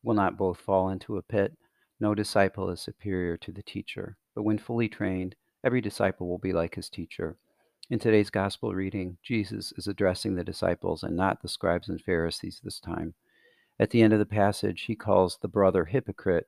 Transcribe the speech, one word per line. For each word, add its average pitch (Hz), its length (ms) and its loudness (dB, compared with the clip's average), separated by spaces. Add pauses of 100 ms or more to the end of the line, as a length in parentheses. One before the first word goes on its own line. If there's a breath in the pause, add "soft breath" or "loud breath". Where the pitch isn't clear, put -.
Will 117 100 0
not 95 240 2
both 95 220 0
fall 95 300 2
into 95 280 -6
a 85 60 -8
pit? - 340 -2 (420)
No 107 140 2
disciple 98 560 2
is 90 120 -8
superior 92 560 -4
to - 140 -14
the 95 120 -14
teacher, - 520 -10 (200)
but 110 80 -4
when 107 160 2
fully 117 280 -2
trained, 92 480 -4 (280)
every 123 180 2
disciple 98 460 -2
will 87 100 -4
be 95 160 -2
like 85 220 0
his 90 120 -8
teacher. 82 480 -8 (540 loud breath)
In 117 80 0
today's 107 320 4
gospel 98 460 -2
reading, 95 480 -4
Jesus 107 520 -4
is - 120 -8
addressing 98 480 0
the 87 80 -4
disciples 87 580 -2
and - 140 -4
not 95 260 0
the - 60 -12
scribes 87 420 -2
and 87 100 -6
Pharisees 85 640 -4
this - 160 -12
time. 85 360 -8 (640 soft breath)
At - 100 4
the 117 140 6
end 110 100 8
of 107 60 6
the 104 80 2
passage, 101 560 0
he 107 120 -4
calls 95 460 4
the 101 60 -6
brother 92 380 4
hypocrite 92 600 0